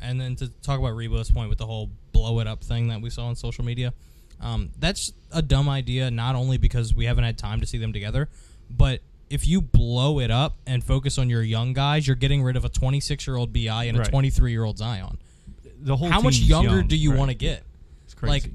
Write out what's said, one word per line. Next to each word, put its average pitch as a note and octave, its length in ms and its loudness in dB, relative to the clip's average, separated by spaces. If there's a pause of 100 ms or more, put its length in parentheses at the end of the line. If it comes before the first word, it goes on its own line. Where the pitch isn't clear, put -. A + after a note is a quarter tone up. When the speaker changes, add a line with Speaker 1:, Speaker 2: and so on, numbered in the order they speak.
Speaker 1:
And B2+ 180 -4
then B2+ 160 -6
to C3 120 -6 (120)
talk C#3 180 -2
about B2+ 160 -2
Rebo's A2+ 360 -2
point A#2 180 2
with G#2 100 0
the A2+ 80 -8
whole A2 240 -6 (220)
blow A2+ 280 4
it A2 60 -2
up A2 160 -8
thing A#2 260 -2
that A2+ 120 -6
we A#2 80 -10
saw A#2+ 200 -8
on A#2+ 80 -4
social A#2+ 280 -6
media, B2 300 -4 (480)
um, A2 360 -4
that's E3 340 -4 (200)
a D#3+ 80 -2
dumb C#3 300 4
idea, B2+ 400 -2
not A#2 240 -2
only B2+ 240 0
because A#2 360 2
we A2+ 120 2
haven't A#2+ 180 2
had A2+ 140 -2
time G#2+ 220 -6
to A2+ 60 -2
see A#2+ 120 -6
them A2+ 160 -4
together, A2 340 -4 (420)
but B2 300 2 (300)
if C#3+ 160 -2
you F3 160 2
blow C3 580 2
it A#2 100 -2
up B2+ 360 0
and B2 180 -2
focus C3+ 320 -2
on B2+ 140 2
your A#2 120 0
young A2+ 300 -2
guys, C#3+ 340 0
you're C3+ 100 2
getting C3+ 260 2
rid B2+ 140 0
of A#2 80 0
a A#2+ 40 -4
twenty-six-year-old C3 840 -2
B A2+ 160 0
I A2 160 -2
and A#2 120 -2
a A#2 40 2
Speaker 2:
Right. A2 100 0
Speaker 1:
twenty-three-year-old A#2+ 680 2
Zion. G2+ 400 -6 (640)
Speaker 2:
The C#3 160 0
whole D#3+ 140 0
Speaker 1:
How F#3 100 6
much B3 160 6
Speaker 2:
team's - 120 6
Speaker 1:
younger D#3 300 6
Speaker 2:
young, F3+ 100 2
Speaker 1:
do D#3 80 2
you D3+ 140 4
Speaker 2:
right. C#3 80 4
Speaker 1:
wanna C3+ 160 2
get? C3 280 -4 (420)
Speaker 2:
It's - 100 -20
crazy. - 160 -2
Speaker 1:
Like C#3 240 0